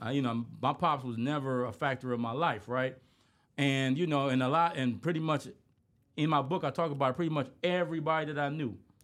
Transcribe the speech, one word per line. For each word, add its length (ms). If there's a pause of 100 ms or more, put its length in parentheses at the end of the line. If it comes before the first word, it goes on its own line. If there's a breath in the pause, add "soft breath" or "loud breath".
Uh, 60
you 120
know, 220 (160)
my 120
pops 320
was 140
never 480
a 60
factor 420
in 60
my 120
life, 360
right? 280 (600 soft breath)
And, 400
you 100
know, 220
and 140
a 60
lot, 280
and 240
pretty 200
much 260 (720)
in 140
my 120
book, 220
I 60
talk 200
about 260
pretty 140
much 180 (140)
everybody 720
that 100
I 60
knew. 280 (280)